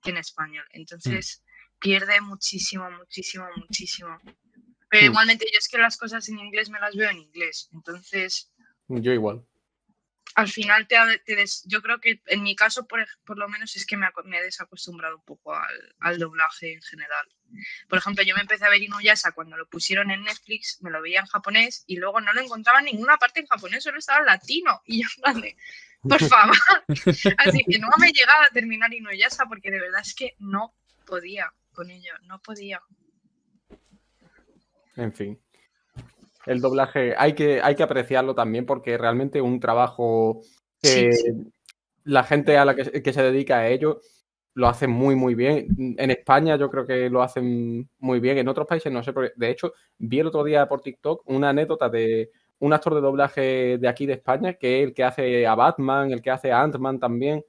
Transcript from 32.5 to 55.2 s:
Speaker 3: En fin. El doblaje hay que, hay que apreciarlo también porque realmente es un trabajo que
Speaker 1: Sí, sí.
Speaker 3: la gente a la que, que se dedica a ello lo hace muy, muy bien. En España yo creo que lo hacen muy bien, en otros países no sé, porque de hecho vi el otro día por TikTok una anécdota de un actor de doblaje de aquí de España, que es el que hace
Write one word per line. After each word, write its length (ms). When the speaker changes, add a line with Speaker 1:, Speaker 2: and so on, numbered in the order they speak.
Speaker 3:
En 160
fin. 260
El 140
doblaje 560
hay 180
que, 280
hay 140
que 60
apreciarlo 520
también 320
porque 300
realmente 420
es 60
un 160
trabajo 800
que 320
Speaker 1:
Sí, 200
sí. 200
Speaker 3:
la 200
gente 320
a 80
la 100
que, 280
que 100
se 100
dedica 360
a 100
ello 320
lo 120
hace 220
muy, 260
muy 200
bien. 340
En 120
España 460
yo 140
creo 160
que 240
lo 120
hacen 640
muy 200
bien, 200
en 100
otros 180
países 260
no 120
sé, 80
porque 240
de 140
hecho 220
vi 220
el 80
otro 140
día 260
por 120
TikTok 460
una 240
anécdota 380
de 420
un 120
actor 220
de 80
doblaje 760
de 100
aquí 180
de 80
España, 400
que 280
es 60
el 60
que 100
hace 420